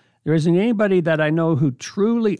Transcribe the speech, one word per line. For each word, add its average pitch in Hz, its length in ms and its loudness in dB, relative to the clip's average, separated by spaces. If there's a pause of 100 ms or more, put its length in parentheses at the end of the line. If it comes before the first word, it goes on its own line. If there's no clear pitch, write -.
(220)
There 151 120 0
isn't 165 220 2
anybody 202 440 0
that 160 200 0
I 151 100 0
know 165 260 0
who 139 140 0
truly 214 680 -2